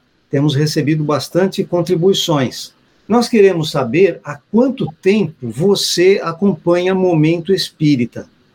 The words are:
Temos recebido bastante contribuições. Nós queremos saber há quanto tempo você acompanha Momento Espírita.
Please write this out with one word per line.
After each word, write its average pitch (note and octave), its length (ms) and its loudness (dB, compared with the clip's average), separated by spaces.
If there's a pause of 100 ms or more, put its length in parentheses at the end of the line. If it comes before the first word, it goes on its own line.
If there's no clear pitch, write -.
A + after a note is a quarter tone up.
(280)
Temos C#3 280 0
recebido D3+ 480 0
bastante E3 600 -2
contribuições. E3+ 1120 -2 (340)
Nós A#3 220 0
queremos F#3 400 2
saber D#3 540 0
há C#3+ 160 -12 (120)
quanto G#3+ 400 0 (120)
tempo F#3+ 360 0
você F3+ 840 0
acompanha F3 720 0
Momento E3+ 580 0
Espírita. C#3+ 760 -2 (280)